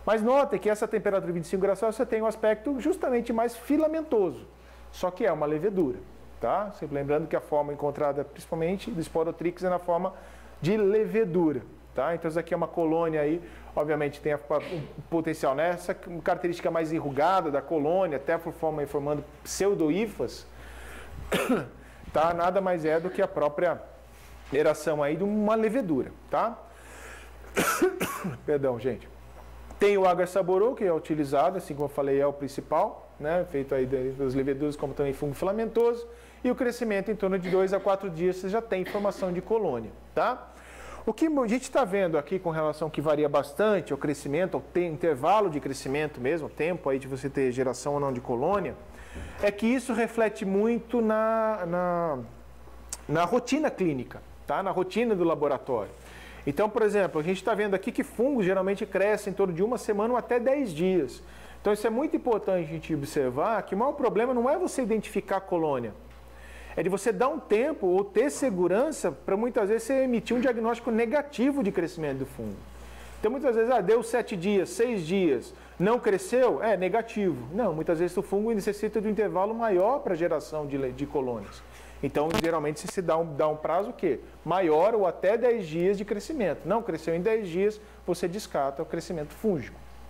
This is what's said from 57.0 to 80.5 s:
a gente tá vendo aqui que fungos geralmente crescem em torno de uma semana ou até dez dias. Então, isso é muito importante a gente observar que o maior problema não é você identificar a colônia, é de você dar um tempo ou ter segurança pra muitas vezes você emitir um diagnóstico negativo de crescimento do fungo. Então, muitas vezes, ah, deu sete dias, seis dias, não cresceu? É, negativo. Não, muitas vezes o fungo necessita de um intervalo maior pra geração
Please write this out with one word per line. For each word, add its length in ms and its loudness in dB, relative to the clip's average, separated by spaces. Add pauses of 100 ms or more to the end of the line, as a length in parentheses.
a 40 -2
gente 200 -2
tá 120 2
vendo 180 0
aqui 180 -2
que 120 -2
fungos 420 2
geralmente 400 2
crescem 460 2
em 40 -6
torno 180 2
de 100 2
uma 160 0
semana 340 0
ou 40 2
até 220 2
dez 320 2
dias. 520 0 (360)
Então, 140 2
isso 120 -2
é 40 4
muito 260 -2
importante 480 0
a 40 -6
gente 260 -6
observar 720 0
que 100 -6
o 40 0
maior 160 2
problema 400 2
não 140 2
é 100 4
você 260 -2
identificar 540 -2
a 40 0
colônia, 520 0 (840)
é 60 0
de 60 2
você 240 0
dar 160 2
um 100 -2
tempo 480 2
ou 160 4
ter 260 2
segurança 800 2
pra 280 -2
muitas 320 2
vezes 140 2
você 200 2
emitir 320 2
um 60 2
diagnóstico 500 0
negativo 720 2
de 80 2
crescimento 460 -2
do 80 -4
fungo. 320 -8 (600)
Então, 140 0
muitas 240 2
vezes, 160 4
ah, 80 6
deu 240 4
sete 320 -2
dias, 340 2
seis 380 0
dias, 460 2 (260)
não 180 4
cresceu? 640 2
É, 140 4
negativo. 800 0
Não, 200 0
muitas 260 0
vezes 180 0
o 40 0
fungo 300 0
necessita 480 0
de 80 -2
um 40 2
intervalo 440 0
maior 440 4
pra 160 0
geração 520 -2